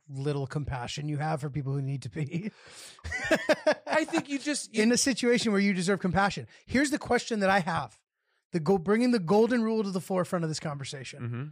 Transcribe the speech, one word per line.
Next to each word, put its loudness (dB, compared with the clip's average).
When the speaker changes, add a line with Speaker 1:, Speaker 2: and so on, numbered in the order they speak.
Speaker 1:
little -4
compassion -6
you -2
have -2
for -6
people -4
who -2
need -4
to -10
pee. -4
<laughs> -4
Speaker 2:
I 2
think -2
you -2
just, -4
you 4
Speaker 1:
In 6
a 4
situation 2
where 4
you 4
deserve 0
compassion. 0
Here's 2
the 0
question 0
that 4
I 6
have. -4
The 0
go-, 4
bringing 4
the 4
golden 4
rule 0
to -4
the -2
forefront -2
of -2
this -4
conversation. -10
Speaker 2:
Mm-hmm. -6